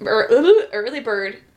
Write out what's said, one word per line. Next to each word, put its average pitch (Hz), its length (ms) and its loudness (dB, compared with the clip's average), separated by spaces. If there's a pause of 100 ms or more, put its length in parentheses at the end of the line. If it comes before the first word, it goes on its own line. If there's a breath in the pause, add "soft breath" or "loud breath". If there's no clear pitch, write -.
er, 269 680 2
early 233 300 -8
bird. 202 360 -6 (200)